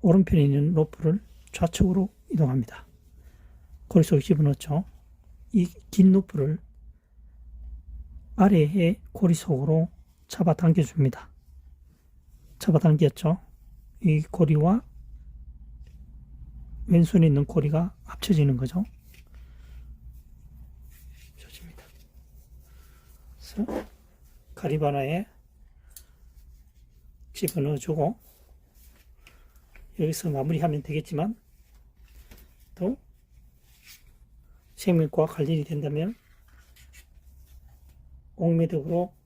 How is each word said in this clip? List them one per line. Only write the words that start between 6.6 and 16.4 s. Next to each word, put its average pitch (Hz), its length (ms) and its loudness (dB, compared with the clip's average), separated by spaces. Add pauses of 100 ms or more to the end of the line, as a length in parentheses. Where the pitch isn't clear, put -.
아래의 180 640 4 (120)
고리 175 200 2
속으로 160 560 0 (380)
잡아당겨줍니다. 165 1040 0 (1300)
잡아당겼죠. 156 840 2 (600)
이 156 200 2
고리와 160 600 2 (2000)